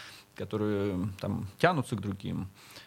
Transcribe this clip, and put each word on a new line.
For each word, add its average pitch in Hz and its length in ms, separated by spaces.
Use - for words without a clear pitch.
которые, 101 720
там, 98 280
тянутся 156 380
к 98 40
другим, 95 480